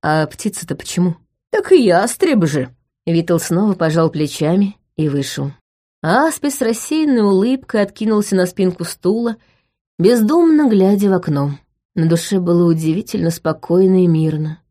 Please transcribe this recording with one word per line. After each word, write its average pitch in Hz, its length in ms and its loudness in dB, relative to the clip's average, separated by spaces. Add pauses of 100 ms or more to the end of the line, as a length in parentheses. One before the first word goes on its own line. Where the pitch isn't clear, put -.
А 156 260 -2
птица-то - 480 -10
почему?» 175 400 -4 (360)
«Так 392 200 0
и 349 100 6
ястреб 208 640 2
же». 139 300 -4 (300)
Витал 170 340 0
снова 190 340 0
пожал 160 360 0
плечами 160 680 -2 (180)
и 156 120 -2
вышел. 139 440 -4 (540)
Аспис 277 520 -2
с - 40 -6
рассеянной 254 600 0
улыбкой 208 600 0
откинулся 208 540 -2
на 180 100 2
спинку 180 380 -4
стула, 220 540 -4 (600)
бездумно 285 720 4
глядя 202 400 2
в 190 40 2
окно. 143 440 -2 (380)
На 165 140 0
душе 170 320 0
было 175 280 2
удивительно 165 600 -2
спокойно 180 760 0
и 180 40 4
мирно. 156 640 -2